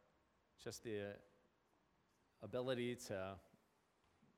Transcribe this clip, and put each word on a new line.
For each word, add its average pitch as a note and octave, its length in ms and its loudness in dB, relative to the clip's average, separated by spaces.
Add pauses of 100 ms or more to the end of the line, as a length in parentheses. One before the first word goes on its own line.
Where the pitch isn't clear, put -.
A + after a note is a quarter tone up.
(600)
just - 240 -6
the G#2 340 0 (1300)
ability A#2+ 520 2
to G2 400 -2 (1040)